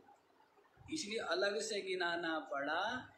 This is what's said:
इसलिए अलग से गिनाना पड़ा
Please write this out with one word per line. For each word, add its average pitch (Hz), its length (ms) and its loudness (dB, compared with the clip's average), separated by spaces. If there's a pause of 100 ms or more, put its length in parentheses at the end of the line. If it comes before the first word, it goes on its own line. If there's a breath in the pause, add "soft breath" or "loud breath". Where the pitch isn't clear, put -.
(920)
इसलिए 202 260 0
अलग 202 420 2
से 202 200 -2
गिनाना 175 580 0
पड़ा 151 800 0